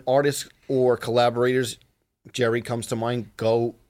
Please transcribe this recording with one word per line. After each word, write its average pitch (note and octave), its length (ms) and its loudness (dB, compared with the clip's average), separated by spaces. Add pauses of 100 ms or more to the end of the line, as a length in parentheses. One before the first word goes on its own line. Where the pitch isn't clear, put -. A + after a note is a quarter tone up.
artists C#3 420 0 (200)
or B2+ 280 2
collaborators, A#2+ 840 0 (520)
Jerry A#2 300 0
comes A#2 260 -6
to B2+ 80 -4
mind, A#2 400 -4
go A#2 380 0 (160)